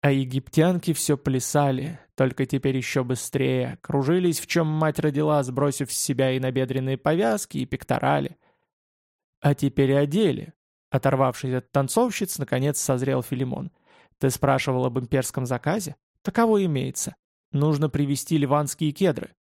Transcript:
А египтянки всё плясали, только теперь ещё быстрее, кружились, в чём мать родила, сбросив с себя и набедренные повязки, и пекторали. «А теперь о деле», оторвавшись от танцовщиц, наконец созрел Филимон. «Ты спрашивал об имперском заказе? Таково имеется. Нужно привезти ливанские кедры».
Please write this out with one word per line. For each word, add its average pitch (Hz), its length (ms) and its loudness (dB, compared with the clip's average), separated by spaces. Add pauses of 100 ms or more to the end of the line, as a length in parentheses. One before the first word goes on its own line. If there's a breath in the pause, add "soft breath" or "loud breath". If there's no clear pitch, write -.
А 143 100 4
египтянки 147 800 2
всё 143 240 0
плясали, 139 800 0 (140)
только 131 320 0
теперь 135 300 0
ещё 131 280 -2
быстрее, 127 800 -2
кружились, 160 580 0
в - 60 -14
чём 165 200 0
мать 156 320 0
родила, 151 440 2
сбросив 131 500 -2
с - 40 -6
себя 131 360 0
и 131 80 0
набедренные 131 560 -2
повязки, 196 640 0
и 131 80 -4
пекторали. 135 720 -2 (1040)
«А 143 120 4
теперь 135 400 2
о 143 120 4
деле», 156 480 0 (360)
оторвавшись 131 600 0
от 127 180 -6
танцовщиц, 220 680 0
наконец 139 420 -2
созрел 131 420 0
Филимон. - 480 -6 (480 soft breath)
«Ты 135 120 2
спрашивал 131 560 0
об 127 120 -2
имперском 127 460 -2
заказе? 147 520 -4 (260)
Таково 214 420 2
имеется. 135 500 -4 (380)
Нужно 147 380 2
привезти 143 480 -2
ливанские 147 540 0
кедры». 160 500 -2